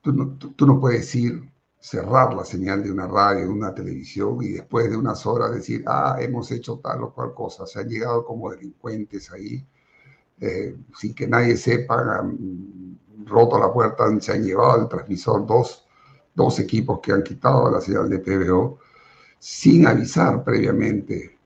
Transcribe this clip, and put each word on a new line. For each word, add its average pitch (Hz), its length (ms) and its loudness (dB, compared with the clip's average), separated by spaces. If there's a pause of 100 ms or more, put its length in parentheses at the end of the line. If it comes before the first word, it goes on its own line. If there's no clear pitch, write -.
tú 143 140 -2
no, - 240 -4
tú, - 140 -16
tú 147 140 4
no 135 140 6
puedes 120 340 0
ir, 120 380 -2 (260)
cerrar 113 540 0
la 95 140 -6
señal 98 360 -2
de 95 80 -4
una 95 160 -4
radio, 98 360 2
de 90 60 -4
una 104 260 -4
televisión, 101 640 -6
y 101 120 -4
después 113 360 -2
de 110 80 -2
unas 110 300 -4
horas 113 260 0
decir, 117 340 -6
"Ah, 139 320 0
hemos 120 320 -6
hecho 117 320 -8
tal 123 220 -6
o 113 80 -10
cual 120 220 -8
cosa", 95 320 -12
se 101 140 -12
han 113 80 -8
llegado 117 360 -2
como 113 260 -10
delincuentes 104 800 -12
ahí, 117 360 -12 (760)
eh, - 340 -6 (220)
sin - 180 -8
que - 140 -6
nadie 120 300 2
sepa, - 380 0 (220)
han 92 800 -10 (280)
roto 107 320 6
la 110 120 4
puerta, 113 340 2 (160)
se - 120 -4
han 101 100 0
llevado 113 380 4
el 113 80 -2
transmisor, 107 580 -2
dos, 117 400 0 (480)
dos - 260 2
equipos - 400 -2
que - 120 -2
han 98 100 2
quitado 123 480 2
la 113 120 0
señal 101 260 -2
de 98 120 0
P 95 180 -2
B 90 120 0
O, 104 280 2 (600)
sin - 480 6
avisar 120 580 2
previamente - 880 -2 (140)